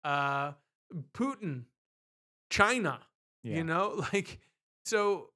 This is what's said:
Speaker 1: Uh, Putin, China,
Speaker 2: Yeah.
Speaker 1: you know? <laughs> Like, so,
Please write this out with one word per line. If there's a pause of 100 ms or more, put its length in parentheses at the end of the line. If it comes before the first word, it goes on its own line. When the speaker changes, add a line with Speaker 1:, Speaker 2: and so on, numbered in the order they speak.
Speaker 1:
Uh, (600)
Putin, (880)
China, (420)
Speaker 2:
Yeah.
Speaker 1:
you
know?
<laughs>
Like, (440)
so,